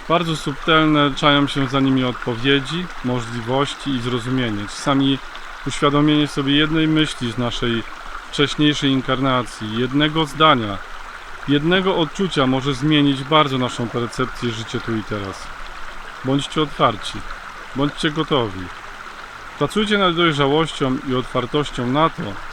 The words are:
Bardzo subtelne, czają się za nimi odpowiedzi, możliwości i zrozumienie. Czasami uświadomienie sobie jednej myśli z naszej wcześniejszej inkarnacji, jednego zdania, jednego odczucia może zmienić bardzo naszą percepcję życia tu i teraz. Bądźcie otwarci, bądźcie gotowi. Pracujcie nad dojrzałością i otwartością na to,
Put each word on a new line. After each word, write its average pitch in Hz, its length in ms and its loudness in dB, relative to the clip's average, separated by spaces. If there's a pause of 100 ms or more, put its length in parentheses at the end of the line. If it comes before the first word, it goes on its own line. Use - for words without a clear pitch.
Bardzo 165 260 2
subtelne, 151 800 4
czają 143 320 4
się 139 200 0
za 135 120 0
nimi 135 240 4
odpowiedzi, 135 840 0 (200)
możliwości 123 840 -2
i 127 120 0
zrozumienie. 120 640 -2
Czasami 135 540 2 (500)
uświadomienie 147 600 4
sobie 139 280 0
jednej 156 320 2
myśli 151 440 0
z 107 60 -8
naszej 117 460 0 (480)
wcześniejszej 143 600 2
inkarnacji, 127 880 0
jednego 151 460 2
zdania, 135 520 4 (680)
jednego 175 500 4
odczucia 156 500 0
może 131 260 2
zmienić 143 500 2
bardzo 143 340 4
naszą 120 320 -2
percepcję 120 640 -2
życia 110 280 -6
tu 113 180 -2
i 104 60 -4
teraz. 98 440 -8 (800)
Bądźcie 139 360 0
otwarci, - 580 0 (560)
bądźcie 147 360 0
gotowi. 123 500 0 (960)
Pracujcie 208 400 0
nad 180 180 2
dojrzałością 147 800 2 (120)
i 127 60 0
otwartością 127 720 -2
na 151 220 2
to, 175 140 -8 (300)